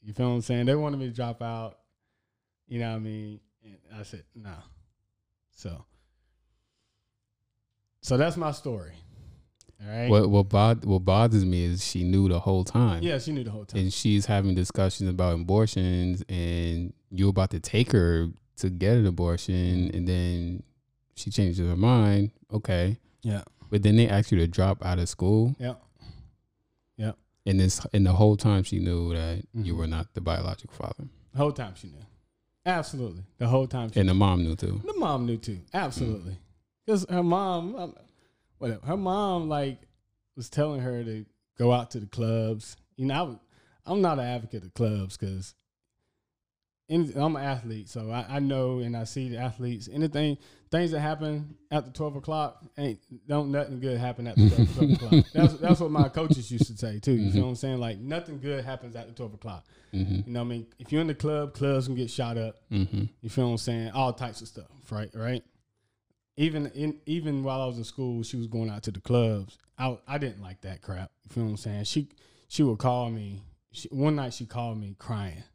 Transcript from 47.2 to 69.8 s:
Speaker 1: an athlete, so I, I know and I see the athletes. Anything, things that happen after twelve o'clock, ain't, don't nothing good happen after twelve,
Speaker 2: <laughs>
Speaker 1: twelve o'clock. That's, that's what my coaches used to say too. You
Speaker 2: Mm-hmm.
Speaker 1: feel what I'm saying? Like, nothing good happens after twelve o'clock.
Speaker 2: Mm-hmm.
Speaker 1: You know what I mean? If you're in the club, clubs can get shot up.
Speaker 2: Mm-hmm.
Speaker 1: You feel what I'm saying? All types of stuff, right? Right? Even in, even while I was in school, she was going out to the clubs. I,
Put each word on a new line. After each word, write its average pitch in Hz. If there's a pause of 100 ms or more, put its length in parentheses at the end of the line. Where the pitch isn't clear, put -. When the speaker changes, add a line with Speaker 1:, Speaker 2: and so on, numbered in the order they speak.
Speaker 1:
an 135
athlete, 113
so 110
I, 120 (120)
I -
know 135
and 120
I 113
see 127
the 120
athletes. 120
Anything, 151 (320)
things 170
that 151
happen 151 (140)
after 139
twelve 147
o'clock, 151 (140)
ain't, 131 (300)
don't 147
nothing 139
good 127
happen 120
after 107
twelve, 110
Speaker 2:
<laughs> -
Speaker 1:
twelve 143
o'clock. 139 (100)
That's, 151
that's 170
what 160
my 147
coaches 143
used 120
to 113
say 107
too. 135
You 113
Speaker 2:
Mm-hmm. 95
Speaker 1:
feel 117
what 127
I'm 123
saying? 131
Like, 113
nothing 147
good 135
happens 123
after 117
twelve 113
o'clock. 98 (260)
Speaker 2:
Mm-hmm. 95 (120)
Speaker 1:
You 120
know 120
what 120
I -
mean? 117 (120)
If 123
you're 151
in 165
the 147
club, 147
clubs 139
can 131
get 123
shot 117
up. 113 (160)
Speaker 2:
Mm-hmm. 101 (160)
Speaker 1:
You 113
feel 127
what 120
I'm 113
saying? 113
All 127
types 117
of 110
stuff, - (200)
right? 107
Right? 113 (920)
Even 151
in, 147
even 151
while 135
I 131
was 123
in 117
school, 120
she 117
was 117
going 113
out 104
to 110
the 95
clubs. 110 (180)
I, 127